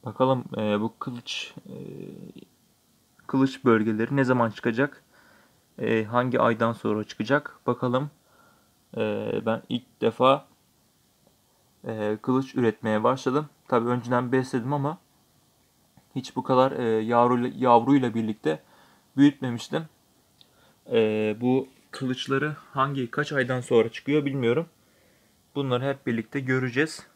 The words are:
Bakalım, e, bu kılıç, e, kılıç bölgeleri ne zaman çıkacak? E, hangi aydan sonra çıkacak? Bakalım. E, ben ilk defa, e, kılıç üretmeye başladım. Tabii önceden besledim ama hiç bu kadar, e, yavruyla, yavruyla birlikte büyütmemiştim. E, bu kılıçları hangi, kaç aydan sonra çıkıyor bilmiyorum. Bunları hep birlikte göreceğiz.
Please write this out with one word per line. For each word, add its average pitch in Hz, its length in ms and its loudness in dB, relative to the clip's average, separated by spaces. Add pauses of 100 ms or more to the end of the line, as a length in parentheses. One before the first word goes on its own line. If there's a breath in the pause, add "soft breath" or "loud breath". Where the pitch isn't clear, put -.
Bakalım, 131 360 0 (120)
e, 104 240 0
bu 110 180 -4
kılıç, - 540 -12 (120)
e, - 100 -16 (1500)
kılıç 135 380 0
bölgeleri 110 500 4
ne 139 80 4
zaman 123 260 2
çıkacak? 120 540 -4 (760 soft breath)
E, 113 240 0
hangi 120 360 0
aydan 117 340 2
sonra 107 300 -2
çıkacak? 135 640 -2
Bakalım. 127 440 -2 (840 soft breath)
E, 107 340 -4 (140)
ben 113 240 -2
ilk - 320 -8
defa, 127 460 2 (1400)
e, 107 340 -4
kılıç 131 340 -2
üretmeye 110 480 0
başladım. 135 460 0 (180)
Tabii 120 220 0
önceden 123 420 -2
besledim 127 420 -2
ama 147 240 -4 (1160)
hiç 131 200 -10
bu 131 80 -4
kadar, 131 280 4
e, 123 120 -4
yavruyla, 120 720 2
yavruyla 123 580 4
birlikte 113 500 -4 (540 soft breath)
büyütmemiştim. 139 680 2 (1080 soft breath)
E, 107 500 2
bu 131 260 2 (240)
kılıçları 135 640 -2 (160)
hangi, 135 400 -2
kaç 147 200 -4
aydan 127 300 0
sonra 113 280 4
çıkıyor 143 360 -2
bilmiyorum. 135 400 0 (880 soft breath)
Bunları 131 300 -2
hep 139 220 -4
birlikte 117 320 -4
göreceğiz. 131 760 -2